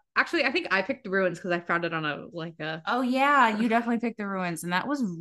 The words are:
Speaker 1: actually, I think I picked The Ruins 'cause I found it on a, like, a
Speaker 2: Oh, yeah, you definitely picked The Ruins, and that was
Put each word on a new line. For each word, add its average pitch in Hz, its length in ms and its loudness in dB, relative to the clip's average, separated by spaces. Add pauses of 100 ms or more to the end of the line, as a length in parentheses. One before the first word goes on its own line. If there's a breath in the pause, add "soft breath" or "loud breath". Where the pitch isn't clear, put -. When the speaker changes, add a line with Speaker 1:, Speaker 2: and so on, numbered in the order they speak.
(140)
Speaker 1:
actually, 262 300 2
I - 80 2
think 349 180 -2
I 190 120 2
picked 254 220 -6
The 196 60 -8
Ruins 185 300 2
'cause 180 120 -4
I 170 80 0
found 170 260 0
it 165 80 -4
on 160 100 -2
a, 147 280 -4
like, 165 280 -10
a 160 260 -6
Speaker 2:
Oh, 240 140 0
yeah, 262 580 4
you 226 120 2
definitely 233 300 2
picked 226 180 -4
The 208 100 -6
Ruins, 180 340 -4
and 170 120 -2
that 185 120 0
was 277 160 -2 (180)